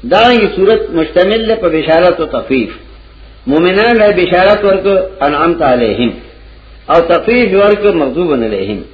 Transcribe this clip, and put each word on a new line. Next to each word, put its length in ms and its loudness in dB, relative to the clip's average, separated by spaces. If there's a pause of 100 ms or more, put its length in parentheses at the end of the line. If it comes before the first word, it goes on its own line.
دا 200 2 (100)
یې 220 0
صورت 340 2
مشتمل 580 0
ده 80 0
په 140 -4
بشارت 500 2
او 60 -4
تخفیف. 460 -4 (760)
مؤمنان 500 2
له 140 4
بشارت 520 2
ورکو، 320 0 (260)
انعمت 400 -2
علیهم، 500 0 (800)
او 120 4
تخفیف 520 0
ورکو 440 2
مغضوب 360 -2
علیهم. 460 -4 (140)